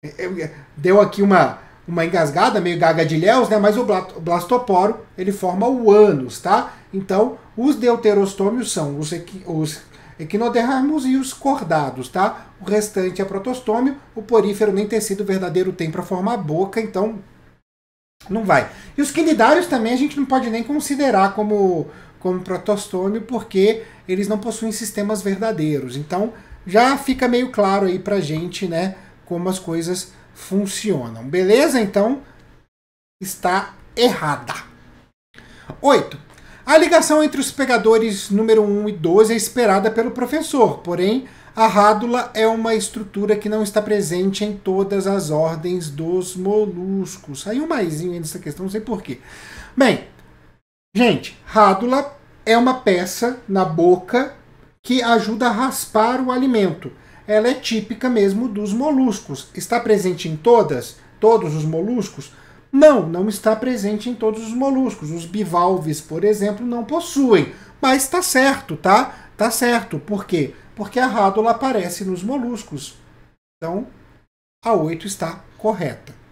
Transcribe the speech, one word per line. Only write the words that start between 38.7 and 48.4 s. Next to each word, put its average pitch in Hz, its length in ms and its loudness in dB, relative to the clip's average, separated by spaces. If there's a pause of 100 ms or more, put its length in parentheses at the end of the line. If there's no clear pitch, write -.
e 214 40 -4
doze 196 420 4
é - 20 0
esperada 214 540 2
pelo 226 220 -2
professor, 269 680 0
porém 190 480 -2 (280)
a 220 100 4
rádula 220 680 2
é 220 100 2
uma 226 300 0
estrutura 208 600 -2
que 208 140 -6
não 214 140 -2
está 208 180 0
presente 196 640 -2
em 208 100 -6
todas 196 520 -2
as 185 240 -2
ordens 160 580 -2
dos 170 460 -4
moluscos. 190 1080 -4
Saiu 240 220 -4
um 320 40 -6
maisinho 180 460 -4
aí 175 60 -8
nessa 156 180 -10
questão, 185 280 -10